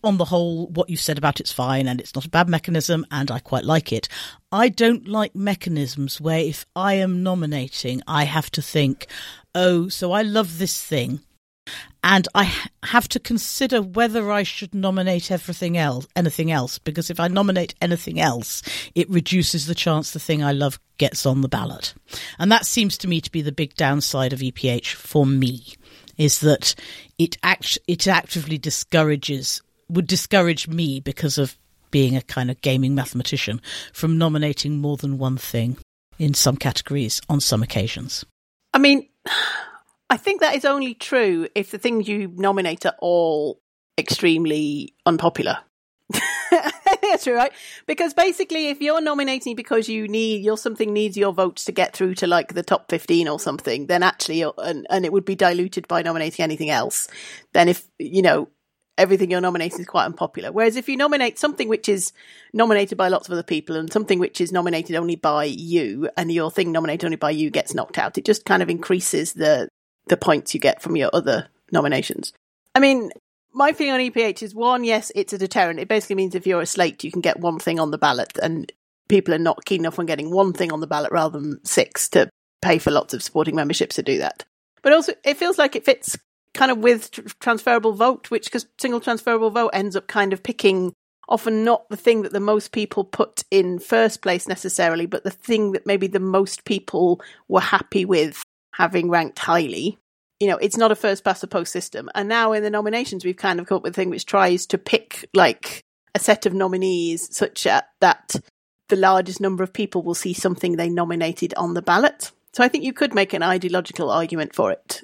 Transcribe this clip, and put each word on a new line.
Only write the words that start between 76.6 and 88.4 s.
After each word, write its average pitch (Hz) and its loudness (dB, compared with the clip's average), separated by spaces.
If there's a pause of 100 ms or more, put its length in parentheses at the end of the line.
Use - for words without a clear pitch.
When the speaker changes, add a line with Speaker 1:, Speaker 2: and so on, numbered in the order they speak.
Speaker 2:
a 165 -2
slate, - 0
you 147 -8
can 175 -6
get 170 0
one 170 -2
thing 165 -2
on 151 0
the 147 -4
ballot, 127 0
and 160 -2 (380)
people 185 4
are 156 0
not 165 0
keen 180 -2
enough 165 -4
on 170 -2
getting 156 -4
one 190 4
thing 170 -2
on 156 -4
the 160 -6
ballot 151 -2
rather 156 0
than 147 -8
six - 0
to - 4 (340)
pay 170 4
for 156 -2
lots - 0
of 117 -6
supporting 156 -2
memberships 151 -2
to 151 -4
do 127 0
that. - -6 (380)
But 277 6
also, 320 4 (100)
it 285 0
feels 359 0
like 285 2
it - -6
fits - 2 (360)
kind 262 4
of 240 0
with 226 4
tr-, - -14 (180)
transferable 226 2
vote, 233 2
which, 226 -2